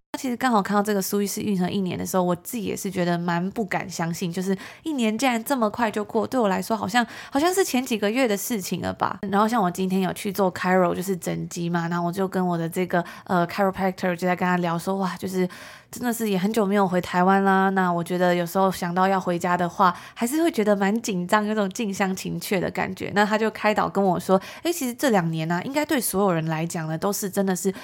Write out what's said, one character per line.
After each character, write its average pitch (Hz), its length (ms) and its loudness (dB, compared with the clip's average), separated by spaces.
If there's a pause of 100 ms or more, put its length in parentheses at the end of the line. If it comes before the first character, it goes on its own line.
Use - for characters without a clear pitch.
(180)
其 285 100 -6
实 240 80 -2
刚 254 160 0
好 208 120 4
看 196 120 -2
到 208 60 4
这 208 120 0
个 196 80 0
苏 202 200 -2
伊 202 60 -2
士 - 140 -6
运 196 180 0
河 180 100 0
一 202 120 -2
年 180 140 -2
的 180 80 -4
时 180 140 -2
候， 185 60 4
我 180 140 2
自 - 200 -8
己 208 60 -4
也 185 120 -4
是 190 140 -4
觉 180 160 0
得 175 120 2
蛮 175 340 -2
不 226 120 -2
敢 180 240 -4
相 170 240 -4
信， 170 200 -4
就 185 100 -4
是 190 160 0 (240)
一 320 120 -4
年 226 220 2
竟 262 140 2
然 233 140 0
这 277 120 0
么 226 140 2
快 214 220 -2
就 208 120 -2
过， 208 220 0
对 - 140 -2
我 208 80 4
来 185 120 2
说 208 160 -2
好 202 120 -2
像， 233 180 2 (240)
好 - 100 0
像 349 140 4
是 381 100 4
前 262 220 0
几 226 140 -2
个 202 100 2
月 247 180 2
的 208 80 0
事 208 240 -2
情 180 220 -4
了 92 100 -2
吧。 - 280 -2 (100)
然 196 100 2
后 214 80 4
像 226 140 0
我 180 80 2
今 190 180 -2
天 185 140 0
有 180 120 0
去 202 200 -6
做 185 180 2
chiro， 180 440 2
就 180 80 -4
是 190 120 -2
整 165 320 -4
脊 170 220 -4
嘛， 170 180 0
然 175 140 0
后 175 60 0
我 170 40 -2
就 190 160 0
跟 185 180 0
我 175 120 0
的 165 100 -2
这 175 200 -2
个， 175 180 0 (200)
呃， 175 220 2
chiropractor 190 680 0
就 175 120 -4
在 180 80 2
跟 175 100 -4
他 180 120 2
聊 170 220 0
说， 190 160 -2
哇， 185 220 -2
就 202 100 -6
是 185 200 0 (440)
真 - 120 -10
的 247 80 0
是 226 180 -2
也 196 80 2
很 190 140 2
久 226 140 2
没 196 100 2
有 202 120 6
回 180 120 2
台 180 240 2
湾 196 200 6
啦。 190 260 4
那 190 220 2
我 170 120 0
觉 180 140 -2
得 180 160 4
有 175 120 0
时 170 120 -2
候 190 140 4
想 175 240 -4
到 185 120 4
要 196 120 2
回 180 180 0
家 175 180 0
的 175 120 2
话， 180 280 4 (200)
还 233 100 -4
是 285 160 0
会 339 80 4
觉 220 140 0
得 208 120 4
蛮 202 260 2
紧 180 260 -2
张， 214 180 2
有 214 80 -2
种 208 160 0
近 196 240 -4
乡 190 220 0
情 170 240 -6
怯 185 200 -2
的 165 120 -2
感 180 240 -4
觉。 - 180 -8
那 208 100 4
他 214 140 0
就 214 140 0
开 214 220 0
导 190 140 0
跟 190 160 0
我 175 160 2
说， 190 220 2 (220)
诶， 339 100 0
其 277 140 -4
实 240 60 -4
这 262 180 2
两 175 180 4
年 160 220 -2
啊， 175 120 0
应 - 80 -8
该 277 140 0
对 285 160 0
所 196 220 0
有 196 80 4
人 160 160 0
来 160 180 -2
讲 165 220 -6
呢， 160 100 -4
都 190 160 -2
是 202 160 -4
真 196 160 0
的 185 100 0
是 190 160 -2 (120)